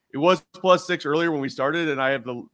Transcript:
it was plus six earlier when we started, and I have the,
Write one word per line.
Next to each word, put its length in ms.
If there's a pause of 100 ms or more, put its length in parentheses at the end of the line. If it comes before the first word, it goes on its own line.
(120)
it 60
was 240 (100)
plus 340
six 180
earlier 280
when 80
we 80
started, 400
and 120
I 100
have 140
the, 300